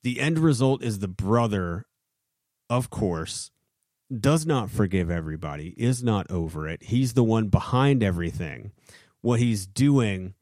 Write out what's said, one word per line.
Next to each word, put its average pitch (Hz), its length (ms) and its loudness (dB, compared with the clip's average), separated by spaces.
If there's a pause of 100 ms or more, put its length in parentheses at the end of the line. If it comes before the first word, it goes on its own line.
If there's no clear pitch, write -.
The 123 160 -2
end 160 200 2
result 135 440 2
is 107 160 -2
the 98 80 -4
brother, 98 760 0 (840)
of 120 200 -2
course, 82 640 -6 (680)
does 151 260 2
not 139 260 0
forgive 90 400 0
everybody, 78 680 -8
is 123 240 0
not 107 300 -2
over 80 360 -4
it. 82 160 -10
He's 123 300 0
the 127 100 4
one 110 260 2
behind 131 540 4
everything. 85 680 -4 (480)
What 120 220 2
he's 107 260 0
doing 107 760 2